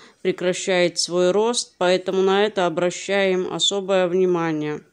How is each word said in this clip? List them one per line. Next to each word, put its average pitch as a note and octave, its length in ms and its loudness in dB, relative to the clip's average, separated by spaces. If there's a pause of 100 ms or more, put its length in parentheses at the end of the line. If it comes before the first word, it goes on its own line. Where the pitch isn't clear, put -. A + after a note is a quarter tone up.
(220)
прекращает F3+ 800 0
свой F3+ 320 0
рост, A3+ 460 -2
поэтому F#3 440 0
на G3 240 2
это G3+ 200 0
обращаем F#3 880 -2
особое F#3+ 520 0
внимание. E3 760 0 (120)